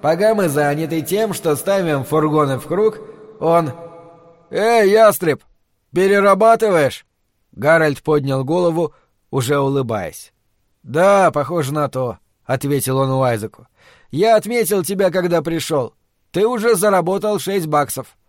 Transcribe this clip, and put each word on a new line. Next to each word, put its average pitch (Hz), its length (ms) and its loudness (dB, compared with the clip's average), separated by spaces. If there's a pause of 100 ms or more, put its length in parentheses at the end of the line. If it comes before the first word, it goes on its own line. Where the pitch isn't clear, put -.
пока 175 340 2
мы 202 140 0
заняты 147 540 -2
тем, 202 320 -4
что 156 200 -2
ставим 165 480 -2
фургоны 151 560 0
в - 80 -14
круг, 214 320 -2 (400)
он: 160 320 0 (800)
«Эй, 214 400 2
ястреб, 202 520 4 (520)
перерабатываешь?» 196 1120 2 (460)
Гарольд 156 500 2
поднял 139 420 0
голову, 165 480 -2 (380)
уже 139 300 -2
улыбаясь. 127 720 -4 (500)
«Да, 185 480 2
похоже 143 420 -4
на 147 160 -2
то», — 127 300 -6 (260)
ответил 135 540 -2
он 135 120 0
Уайзеку. 120 580 -4 (420)
«Я 190 260 2
отметил 202 480 0
тебя, 190 260 0
когда 175 300 0
пришёл. 151 540 -4 (380)
Ты 208 140 0
уже 233 280 2
заработал 196 640 0
шесть 190 280 -4
баксов». 147 520 -4 (100)